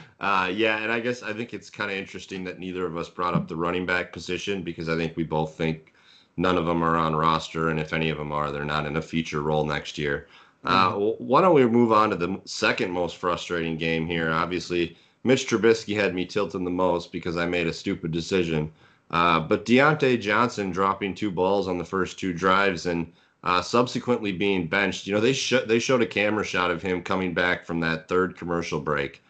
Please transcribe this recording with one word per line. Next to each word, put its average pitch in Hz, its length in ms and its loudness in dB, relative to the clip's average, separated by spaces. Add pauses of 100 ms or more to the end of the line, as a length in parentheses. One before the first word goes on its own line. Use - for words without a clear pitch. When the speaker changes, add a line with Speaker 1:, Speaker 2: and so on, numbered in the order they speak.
(200)
Speaker 1:
Uh, 92 340 0
yeah, 110 280 2
and 110 80 -4
I 117 120 0
guess 120 200 -4
I 107 120 -8
think 117 200 -8
it's 95 160 -14
kinda 104 280 -6
interesting 95 480 -10
that 90 120 -8
neither 90 280 -4
of 82 100 -6
us 82 140 -6
brought 87 240 -2
up - 160 -2
the 82 80 -6
running 87 280 -2
back 90 280 -2
position 90 500 -6
because 82 240 -8
I 82 80 0
think 82 220 -2
we 85 80 -2
both 78 320 -2
think 80 360 -4 (460)
none 90 200 4
of 82 80 0
them 85 180 2
are 82 140 4
on 80 180 2
roster, 80 540 0
and 78 100 0
if 78 140 -4
any 80 160 0
of 76 80 -2
them 73 140 -6
are, 73 200 -2
they're 71 140 -6
not 76 200 -2
in 73 120 -4
a 80 40 0
feature 80 400 -4
role 76 240 0
next 73 320 -6
year. 71 300 -4 (380)
Uh, 92 240 4
Speaker 2:
Mm-hmm. 90 40 -2
Speaker 1:
w-, 104 240 0
why 123 240 2
don't 180 140 6
we 131 100 8
move 117 260 6
on 107 180 6
to 101 60 0
the 87 140 -2
m-, 98 160 -4
second 110 460 0
most 87 260 -2
frustrating 85 600 -2
game 82 300 0
here? 82 240 0
Obviously, 85 640 -2 (280)
Mitch 127 240 2
Trubisky 110 480 2
had 98 200 0
me 90 100 -2
tilting 98 380 -4
the 90 80 -2
most 90 400 0
because 85 260 -4
I 85 80 0
made 87 220 0
a 80 60 -2
stupid 87 380 -4
decision. 82 600 0 (400)
Uh, 85 280 4
but 87 260 -2
Deontay 131 540 4
Johnson 104 520 0
dropping 98 440 0
two 107 160 -4
balls 92 360 2
on 90 100 -2
the 87 80 -4
first 90 320 -4
two 92 160 -4
drives 95 540 2
and, 85 240 -2 (320)
uh, 90 180 2
subsequently 120 720 0
being 92 360 0
benched. 95 380 0
You 98 80 -2
know, 104 60 2
they 123 140 4
sh-, 127 340 0
they 117 120 4
showed 127 220 2
a 113 60 4
camera 104 380 0
shot 90 260 0
of 85 100 -2
him 90 220 -2
coming 92 300 -2
back 87 320 0
from 85 160 -4
that 82 260 -2
third 90 300 0
commercial 85 420 -4
break. 71 500 -4